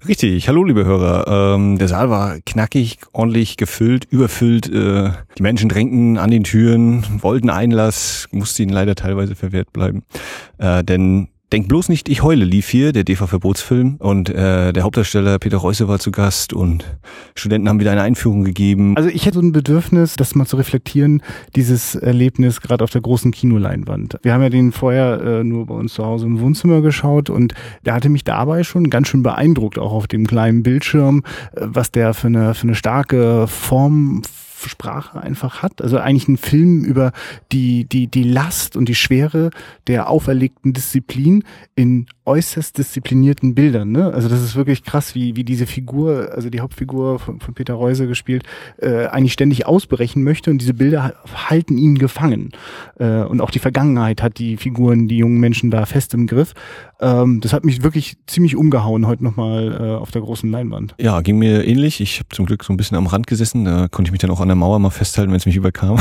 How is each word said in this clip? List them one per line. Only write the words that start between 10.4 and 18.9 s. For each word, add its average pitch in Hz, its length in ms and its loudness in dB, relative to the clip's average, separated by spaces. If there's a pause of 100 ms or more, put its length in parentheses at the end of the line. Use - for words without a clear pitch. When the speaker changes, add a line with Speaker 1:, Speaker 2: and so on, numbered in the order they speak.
Speaker 1:
Äh, 90 260 0
denn 92 420 2 (260)
Denk 104 160 0
bloß 165 220 2
nicht, 160 180 0
ich 123 140 0
heule 143 240 4
lief 95 240 2
hier, 139 240 2
der 101 100 2
D-V-Verbotsfilm. 98 920 0
Und, 98 320 0
äh, 92 420 2
der 92 120 0
Hauptdarsteller 101 540 0
Peter 101 200 -2
Reusse 98 280 0
war 101 120 0
zu - 120 -4
Gast 101 440 -2
und 82 420 -2 (380)
Studenten 104 340 -2
haben 107 100 2
wieder 104 140 2
eine 101 80 2
Einführung 104 440 0
gegeben. 101 520 2